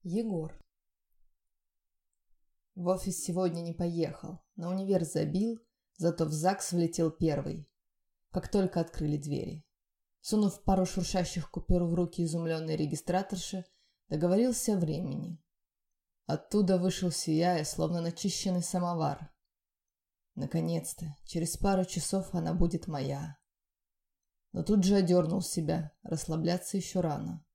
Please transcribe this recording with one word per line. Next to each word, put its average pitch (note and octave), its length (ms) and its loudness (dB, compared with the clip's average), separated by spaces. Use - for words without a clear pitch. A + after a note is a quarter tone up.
Егор. F#3 500 -4
В F3 120 -4
офис F#3 360 0
сегодня E3+ 380 0
не E3+ 100 -6
поехал, E3+ 720 -4
на E3+ 120 -6
универ F#3+ 360 2
забил, F3+ 560 0
зато E3 300 2
в D3+ 80 -2
загс F3+ 400 0
влетел E3+ 360 2
первый, D3+ 600 -2
как - 200 -4
только F#3 300 2
открыли D3+ 340 -2
двери. D3 500 -6
Сунув G#3+ 460 0
пару F#3+ 200 4
шуршащих F3+ 640 -2
купюр - 360 2
в E3+ 80 2
руки E3+ 320 0
изумленной D#3+ 500 -2
регистраторши, F3+ 880 -2
договорился G#3 640 2
о G3 40 2
времени. D#3 640 -2
Оттуда F#3+ 520 2
вышел, F3+ 340 0
сияя, E3 520 2
словно E3+ 380 -2
начищенный F3 600 -2
самовар. E3+ 720 -2
Наконец-то, E3 880 -4
через E3 320 -4
пару F#3+ 300 2
часов F#3 500 -4
она E3+ 180 -2
будет E3+ 340 2
моя. C#3+ 500 -6
Но F3+ 120 -4
тут G3+ 200 6
же G3 120 6
одернул F3 460 4
себя, D#3 520 -2
расслабляться E3 720 -2
еще F#3 240 -2
рано. E3+ 560 -4